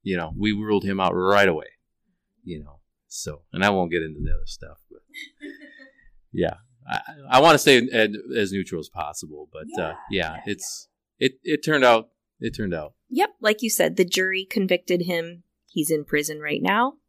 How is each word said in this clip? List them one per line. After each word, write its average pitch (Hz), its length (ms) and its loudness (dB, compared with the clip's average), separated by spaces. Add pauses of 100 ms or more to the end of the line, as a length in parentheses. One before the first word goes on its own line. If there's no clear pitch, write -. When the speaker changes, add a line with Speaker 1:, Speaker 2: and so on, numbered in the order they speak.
Speaker 1:
you 92 140 -4
know, 82 200 -6
we 104 140 0
ruled 104 320 0
him 98 160 -2
out 90 140 2
right 98 340 4
away, 78 200 0 (760)
you 82 200 -12
know. 71 160 -20 (280)
So, - 360 -14 (100)
and 95 100 -2
I 101 60 4
won't 92 220 0
get 85 120 -2
into 78 160 -10
the 78 120 -4
other 76 140 2
stuff, 76 320 -14 (140)
but - 80 -20 (680)
Speaker 2:
<laughs> - 680 -20
Speaker 1:
yeah, 82 220 -2 (320)
I, - 140 -4 (300)
I 127 100 8
wanna 156 160 10
stay 131 320 6
as, 110 200 2 (260)
as 101 160 0
neutral 95 280 -6
as 78 100 -12
possible, 76 600 -12
but, 78 120 -16 (180)
uh, 82 60 -4
Speaker 2:
Yeah, 78 80 -8 (160)
Speaker 1:
yeah, 82 240 -2
Speaker 2:
yeah, - 100 -14
Speaker 1:
it's, - 420 -10 (320)
Speaker 2:
yeah. 131 80 2
Speaker 1:
it, - 160 -4
it 151 200 -2
turned 147 220 2
out, 113 240 6 (300)
it 113 160 -6
turned 101 200 -4
out. 151 180 -10 (160)
Speaker 2:
Yep. 359 200 -2 (120)
Like 214 220 0
you 226 80 -4
said, 180 240 0
the 185 100 2
jury 190 400 -2
convicted 185 580 0
him. 170 400 -6 (240)
He's 156 220 -4
in 151 160 0
prison 151 360 -4
right 147 200 -4
now. 226 340 0 (120)